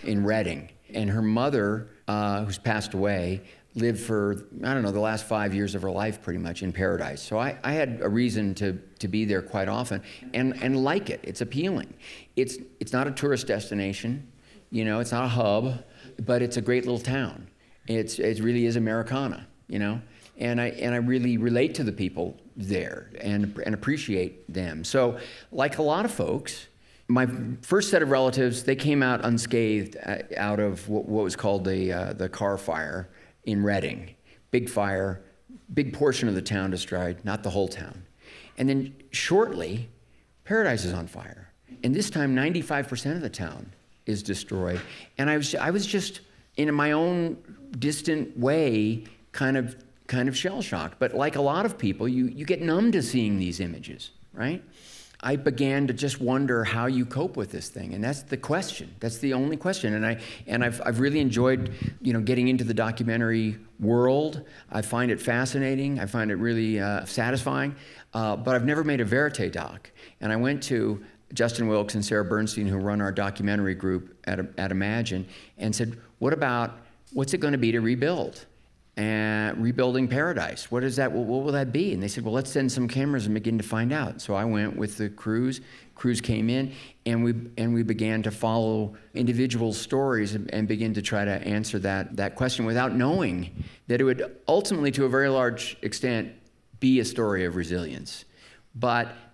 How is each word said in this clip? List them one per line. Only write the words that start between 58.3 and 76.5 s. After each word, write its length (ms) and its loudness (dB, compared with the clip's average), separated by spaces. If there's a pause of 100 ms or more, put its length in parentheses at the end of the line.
question. 640 -4
That's 160 -4
the 160 0
only 240 0
question. 380 0
And 100 0
I, 160 0 (260)
and 160 0
I've, 220 0
I've 160 2
really 200 4
enjoyed, 520 4 (300)
you 100 2
know, 80 2
getting 280 4
into 160 4
the 100 0
documentary 800 2 (240)
world. 600 4 (280)
I 120 -2
find 280 2
it 120 0
fascinating. 760 0
I 60 -2
find 260 0
it 60 0
really, 420 2
uh, 280 -2
satisfying. 680 0 (380)
Uh, 240 0
but 180 0
I've 120 2
never 180 2
made 160 2
a 60 2
verite 460 2
doc. 380 -10 (300)
And 100 -2
I 60 2
went 280 0
to 380 0 (300)
Justin 340 2
Wilkes 280 2
and 100 0
Sarah 220 2
Bernstein, 400 0
who 100 2
run 240 0
our 100 2
documentary 640 0
group 500 -2
at, 140 -2 (200)
at 120 -2
Imagine, 560 -2 (300)
and 180 -2
said, 240 -2 (200)
"What 160 2
about, 440 0 (340)